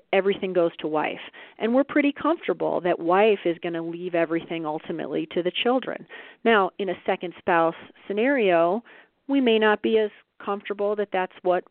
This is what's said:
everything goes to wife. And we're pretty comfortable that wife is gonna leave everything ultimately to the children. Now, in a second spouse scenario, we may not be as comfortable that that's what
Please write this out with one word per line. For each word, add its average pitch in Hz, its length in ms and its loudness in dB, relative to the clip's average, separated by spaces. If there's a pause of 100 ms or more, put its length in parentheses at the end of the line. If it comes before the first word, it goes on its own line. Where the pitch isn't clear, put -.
(120)
everything 196 400 0
goes 170 240 2
to - 100 -8
wife. 151 320 -2 (400)
And 233 160 0
we're 269 100 4
pretty 285 280 2
comfortable 160 680 -2
that 175 180 0
wife 196 460 4
is 170 160 0
gonna 170 180 -6
leave 170 340 -8
everything 165 520 -2
ultimately 156 640 -6
to 180 100 -2
the 175 80 -2 (120)
children. - 440 -2 (380)
Now, 208 340 4
in 190 120 -4
a 185 160 -6
second 185 320 -4
spouse 165 360 2 (320)
scenario, 202 800 2 (420)
we 277 140 2
may 226 180 4
not 214 220 4
be 226 180 2
as 214 120 0 (280)
comfortable 202 580 -4
that 202 160 -4
that's 185 200 -2 (100)
what 180 280 2